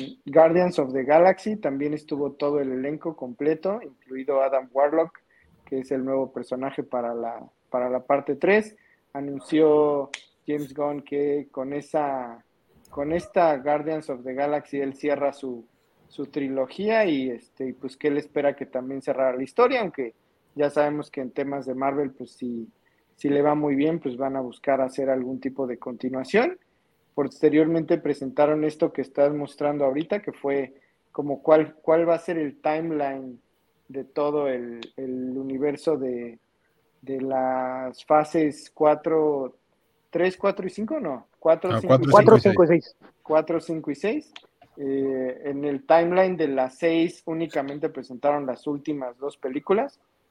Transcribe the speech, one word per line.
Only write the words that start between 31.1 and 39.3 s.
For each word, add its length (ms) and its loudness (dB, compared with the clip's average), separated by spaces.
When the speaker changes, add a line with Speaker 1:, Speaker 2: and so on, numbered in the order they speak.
Speaker 1:
como 300 -6
cuál, 400 4
cuál 260 2
va 60 4
a 60 0
ser 180 -4
el 220 -4
timeline 800 -4
de 160 -10
todo 440 -2
el, 320 -6
el 400 -6
universo 600 -4
de, 420 -6
de 180 -8
las 840 -4
fases 680 2
cuatro, 840 2